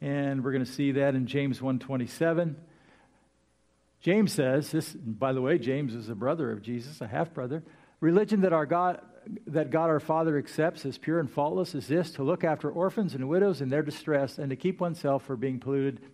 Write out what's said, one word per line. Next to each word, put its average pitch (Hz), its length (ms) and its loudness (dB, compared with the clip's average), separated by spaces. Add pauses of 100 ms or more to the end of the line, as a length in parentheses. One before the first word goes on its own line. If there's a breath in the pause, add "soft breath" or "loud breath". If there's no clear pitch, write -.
and 139 420 -2
we're 131 100 -2
gonna 131 120 2
see 139 280 0
that 139 220 4
in 127 120 0
James 139 340 -2
one 131 180 0
twenty-seven. 160 800 0 (1400 soft breath)
James 196 320 4
says, 143 380 2
this, 156 220 -2
by 123 400 -4
the 131 80 0
way, 143 180 2
James 131 360 -2
is 113 160 -10
a 117 40 -6
brother 127 380 -2
of 107 100 -8
Jesus, 120 380 -8
a 110 80 -10
half-brother. 143 560 -6 (340 loud breath)
"Religion 202 440 4
that 185 100 4
our 156 140 4
God, 180 340 2 (460)
that 151 240 0
God 165 180 2
our 156 100 4
Father 160 380 0
accepts 156 480 -2
as 135 140 -6
pure 160 200 0
and 151 100 0
faultless 170 460 -2
is 135 140 -6
this, 165 240 0
to 139 100 -6
look 170 220 0
after 151 260 0
orphans 180 440 0
and 131 140 -4
widows 180 340 4
in 131 80 -2
their 147 120 2
distress 143 560 -2
and 143 120 -4
to 131 40 -4
keep 180 260 -2
oneself 151 440 0
from 131 160 -6
being 131 180 -2
polluted 135 420 -2 (140)